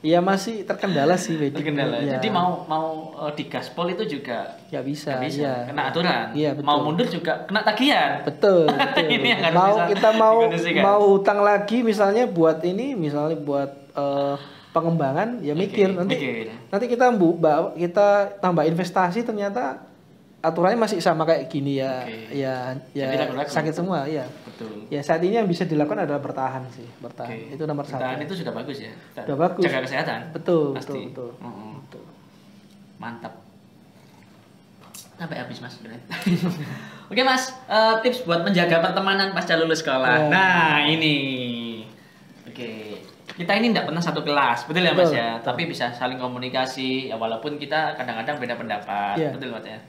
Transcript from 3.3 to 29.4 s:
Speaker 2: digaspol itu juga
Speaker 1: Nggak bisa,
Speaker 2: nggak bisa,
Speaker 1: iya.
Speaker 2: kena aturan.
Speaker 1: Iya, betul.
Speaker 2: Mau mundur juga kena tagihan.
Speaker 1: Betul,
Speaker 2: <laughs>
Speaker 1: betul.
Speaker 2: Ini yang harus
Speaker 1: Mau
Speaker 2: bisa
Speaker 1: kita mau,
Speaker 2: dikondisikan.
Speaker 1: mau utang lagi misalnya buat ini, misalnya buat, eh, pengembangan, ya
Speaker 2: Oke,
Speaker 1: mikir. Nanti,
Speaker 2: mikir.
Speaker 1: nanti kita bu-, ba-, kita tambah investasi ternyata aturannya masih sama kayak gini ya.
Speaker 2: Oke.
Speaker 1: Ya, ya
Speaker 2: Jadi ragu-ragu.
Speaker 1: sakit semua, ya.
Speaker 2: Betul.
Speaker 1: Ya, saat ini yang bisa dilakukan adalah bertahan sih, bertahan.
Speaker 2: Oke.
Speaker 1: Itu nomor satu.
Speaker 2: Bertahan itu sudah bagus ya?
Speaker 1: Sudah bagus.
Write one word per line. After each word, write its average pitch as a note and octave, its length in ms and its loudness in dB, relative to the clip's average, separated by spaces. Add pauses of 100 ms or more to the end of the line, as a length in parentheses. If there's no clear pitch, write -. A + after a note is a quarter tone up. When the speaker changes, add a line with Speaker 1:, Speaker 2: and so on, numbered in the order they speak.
Speaker 2:
digaspol F3 640 -6
itu F3 160 -6
juga A#2+ 400 -8 (160)
Speaker 1:
Nggak C3+ 180 -6
bisa, D3 280 -6
Speaker 2:
nggak B2+ 100 -2
bisa, C#3+ 160 -4
Speaker 1:
iya. C#3 240 -2
Speaker 2:
kena C3+ 240 -4
aturan. C#3 380 0 (100)
Speaker 1:
Iya, D3 240 0
betul. C#3+ 80 -4
Speaker 2:
Mau D3 160 4
mundur E3 240 0
juga D#3+ 260 -4 (140)
kena G#3 160 -2
tagihan. A3 580 2
Speaker 1:
Betul, F3 520 4
Speaker 2:
<laughs> - 100 2
Speaker 1:
betul. C4+ 260 2
Speaker 2:
Ini A#3+ 220 2
yang G#3+ 140 2
harus E3 100 4
Speaker 1:
Mau F#3+ 240 6
Speaker 2:
bisa E3+ 100 2
Speaker 1:
kita G3+ 240 4
mau, A3 300 6
Speaker 2:
dikondisikan. E3+ 400 2
Speaker 1:
mau G3+ 180 6 (120)
utang G3 280 4
lagi G#3 420 4
misalnya G#3+ 440 4
buat D#3+ 360 4
ini, A3 360 -2
misalnya D3+ 400 -2
buat, C#3 320 -2 (220)
eh, C#3 420 -2 (380)
pengembangan, E3 640 0
ya D3 160 -4
Speaker 2:
Oke, E3+ 80 0
Speaker 1:
mikir. G3 300 2
Nanti, F3+ 260 0
Speaker 2:
mikir. A#2 280 -4 (200)
Speaker 1:
nanti G3+ 220 -2
kita B3 240 4
bu-, E3+ 260 4
ba-, D#3+ 340 4
kita F3 360 2 (300)
tambah E3+ 280 2
investasi F3+ 560 0
ternyata G#3+ 640 -6 (540)
aturannya F3 360 2
masih G#3+ 220 0
sama D#3+ 240 2
kayak D3 240 2
gini C#3 320 -2
ya. C3 240 -4
Speaker 2:
Oke. A2+ 320 -12
Speaker 1:
Ya, C3 400 -4 (160)
ya C#3 160 -4
Speaker 2:
Jadi C3 160 -2
ragu-ragu. C3+ 240 -4
Speaker 1:
sakit D#3 240 -2
semua, E3+ 340 -2
ya. C#3+ 220 -6 (160)
Speaker 2:
Betul. G#2+ 480 -14
Speaker 1:
Ya, D3 80 -4
saat E3 240 0
ini G3+ 160 2
yang G#3+ 80 2
bisa F3 160 0
dilakukan D#3+ 400 0
adalah C#3+ 160 -2
bertahan C3 500 -6
sih, A#2+ 140 -18 (160)
bertahan. A#2+ 320 -12
Speaker 2:
Oke. A2+ 240 -12
Speaker 1:
Itu D3+ 80 -8
nomor D3 240 -4
satu. C3 160 -6
Speaker 2:
Bertahan C3 180 -4
itu D#3+ 140 -8
sudah E3 160 -6
bagus B2+ 300 -10
ya? A2+ 100 -14 (240)
Speaker 1:
Sudah C#3 240 -6
bagus. F#3 240 0